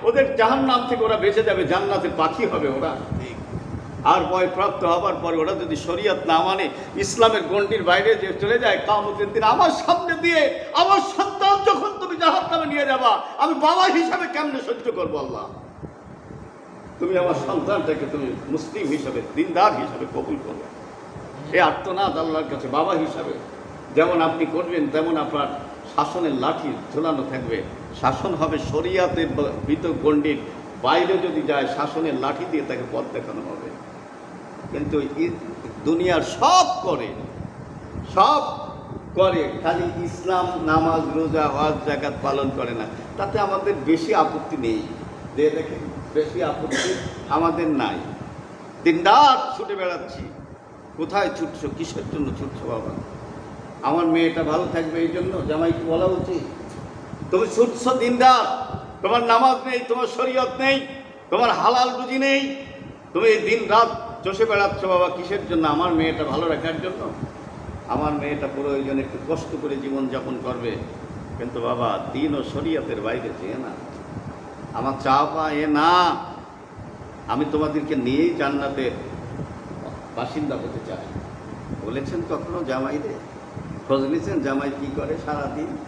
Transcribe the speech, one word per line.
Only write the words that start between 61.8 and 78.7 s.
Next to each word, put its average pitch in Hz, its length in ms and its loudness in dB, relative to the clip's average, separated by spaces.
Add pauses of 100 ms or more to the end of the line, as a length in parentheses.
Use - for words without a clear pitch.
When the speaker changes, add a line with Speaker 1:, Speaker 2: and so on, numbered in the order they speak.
Speaker 1:
রুজি 247 300 -2
নেই, 277 360 2 (580)
তুমি 208 140 4
এই 214 220 6
দিন 220 200 2
রাত 220 180 8 (360)
চষে 196 220 2
বেড়াচ্ছ 202 400 2
বাবা, 180 240 4
কিসের 180 300 -4 (100)
জন্য? 160 180 2
আমার 165 260 2
মেয়েটা 160 300 2
ভালো 147 240 0
রাখার 160 340 -2
জন্য। 185 280 -6 (800)
আমার 147 260 0
মেয়েটা 143 420 -2
প্রয়োজনে 139 460 0
একটু 131 320 -4
কষ্ট - 280 -6
করে 143 140 -2
জীবনযাপন 135 680 -4
করবে, 120 280 -4 (640)
কিন্তু 120 240 -6
বাবা, 117 380 0 (140)
দিন 147 220 0
ও 131 80 -2
শরীয়তের 143 580 -2
বাইরে 113 280 -4 (120)
যেয়ে 95 120 -6
না, 123 180 -8 (1000)
আমার 127 200 -2 (100)
চা 143 320 6
পা 156 160 0
এ 151 160 0
না, 160 480 6 (1120)
আমি 127 240 0
তোমাদেরকে 151 440 0
নিয়েই 139 420 2
জান্নাতের 139 540 0 (1200)